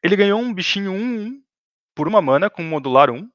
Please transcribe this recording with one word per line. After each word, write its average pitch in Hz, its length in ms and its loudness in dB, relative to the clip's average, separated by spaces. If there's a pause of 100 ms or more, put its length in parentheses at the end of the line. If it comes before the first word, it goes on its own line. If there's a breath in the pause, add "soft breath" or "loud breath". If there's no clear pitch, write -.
Ele 180 120 2
ganhou 202 240 2
um 240 140 -4
bichinho 190 380 -4
um 226 340 -6
um 269 180 -14 (520)
por 151 120 -4
uma 214 140 4
mana 180 280 2
com - 120 -10
modular 139 480 2
um 147 260 -8